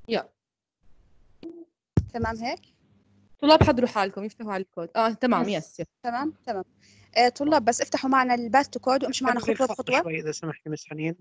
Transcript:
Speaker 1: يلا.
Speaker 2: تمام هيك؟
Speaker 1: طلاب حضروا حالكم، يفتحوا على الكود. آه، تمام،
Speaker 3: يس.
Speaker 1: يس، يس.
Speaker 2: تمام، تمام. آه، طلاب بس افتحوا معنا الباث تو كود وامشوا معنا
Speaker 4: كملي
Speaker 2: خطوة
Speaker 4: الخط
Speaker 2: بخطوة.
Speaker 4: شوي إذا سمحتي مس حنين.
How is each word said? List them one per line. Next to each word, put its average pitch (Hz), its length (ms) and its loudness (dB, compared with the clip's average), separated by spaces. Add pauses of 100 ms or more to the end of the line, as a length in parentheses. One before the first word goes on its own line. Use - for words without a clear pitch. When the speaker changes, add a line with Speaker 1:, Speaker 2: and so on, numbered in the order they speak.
Speaker 1:
يلا. 214 200 -4 (1800)
Speaker 2:
تمام 226 240 -4
هيك؟ 247 220 -8 (840)
Speaker 1:
طلاب 311 220 8
حضروا 247 240 4
حالكم، 196 360 -4
يفتحوا 214 300 -10
على 190 100 -4
الكود. 170 320 -12
آه، 226 140 2
تمام، 226 400 0
Speaker 3:
يس. 165 160 -4
Speaker 1:
يس، - 140 -16
يس. 165 60 -8 (180)
Speaker 2:
تمام، 262 300 -4 (120)
تمام. 196 180 -6 (520)
آه، 247 140 6
طلاب 285 360 0
بس 233 160 0
افتحوا - 280 -2
معنا 254 240 2
الباث 240 360 2
تو 247 100 -10
كود 262 240 0
وامشوا 262 240 -4
معنا 247 120 2
Speaker 4:
كملي 226 160 -2
Speaker 2:
خطوة 262 100 0
Speaker 4:
الخط 247 160 -4
Speaker 2:
بخطوة. 254 200 0
Speaker 4:
شوي 160 180 -6
إذا 156 120 -4
سمحتي 151 380 -10
مس 151 160 -8
حنين. 156 360 -6